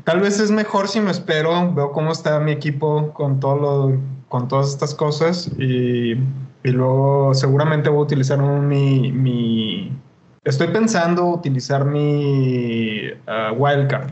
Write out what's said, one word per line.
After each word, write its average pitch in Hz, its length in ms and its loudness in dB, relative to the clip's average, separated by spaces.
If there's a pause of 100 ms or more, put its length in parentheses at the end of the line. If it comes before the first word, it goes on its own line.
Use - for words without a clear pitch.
"Tal 165 160 2
vez 202 180 2
es 208 120 2
mejor 208 360 0
si 220 140 -2
me 196 100 0
espero, 165 640 0
veo 143 180 0
cómo 156 200 -2
está 151 280 -2
mi 151 120 0
equipo 151 600 -2
con 139 260 -2
todo 139 180 0
lo, 139 420 2 (300)
con 123 180 -4
todas 135 220 0
estas 143 240 -4
cosas, 160 640 0
y, 123 560 0
y 131 580 -4
luego 135 640 2
seguramente 147 560 2
voy 147 100 4
a 147 40 2
utilizar 143 380 0
un, 143 260 2
mi, 139 440 2
mi... 117 800 0 (520)
estoy 147 240 0
pensando 175 580 2
utilizar 139 580 -2
mi, 131 1300 0 (160)
ah, 110 320 -4
wildcard 139 540 0